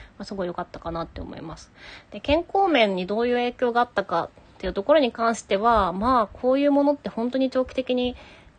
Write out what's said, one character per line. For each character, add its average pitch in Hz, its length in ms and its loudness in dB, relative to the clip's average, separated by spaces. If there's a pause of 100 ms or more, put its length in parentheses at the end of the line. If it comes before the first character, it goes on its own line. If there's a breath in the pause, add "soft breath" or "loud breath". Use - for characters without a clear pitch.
(180 loud breath)
ま 208 60 -14
あ、 - 20 -14
す - 80 -12
ご 196 120 -4
い - 20 -4
良 175 60 -6
か 175 100 -8
っ - 80 -12
た - 80 -14
か - 120 -10
な 220 120 -6
っ - 40 -10
て - 140 -14
思 - 140 -12
い - 60 -14
ま 156 160 -14
す。 - 140 -20 (400 loud breath)
で、 208 80 -14
健 311 280 0
康 392 200 2
面 226 280 2
に 180 100 -4
ど 202 140 -4
う 240 80 0
い 247 60 0
う - 20 0
影 240 160 -2
響 247 220 -2
が 240 80 2
あ - 20 2
っ 240 100 -4
た 196 120 -2
か 165 200 -2
っ - 40 -14 (300)
て 190 80 -6
い - 20 -2
う 180 40 -8
と 202 100 -4
こ 285 100 4
ろ 320 60 8
に 247 120 2
関 226 240 0
し - 60 -12
て 196 160 0
は、 208 360 4
ま 233 280 2
あ、 202 60 0
こ - 260 0
う 277 60 2
い 285 60 2
う 285 60 4
も 285 120 4
の 294 100 2
っ 285 40 -2
て - 120 -10
本 233 220 -4
当 262 60 -4
に 262 120 2
長 254 160 0
期 - 80 -16
的 254 220 -2
に 247 200 -2 (440 loud breath)